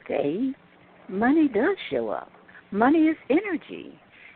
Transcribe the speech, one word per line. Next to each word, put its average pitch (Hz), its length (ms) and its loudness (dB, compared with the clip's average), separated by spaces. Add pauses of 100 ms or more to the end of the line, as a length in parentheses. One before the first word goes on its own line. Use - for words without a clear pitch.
day, 175 440 -2 (560)
money 254 400 2
does 262 300 0 (120)
show 117 200 -4
up. 71 200 -8 (420)
Money 254 340 4
is 311 120 0 (120)
energy, 330 640 -4 (420)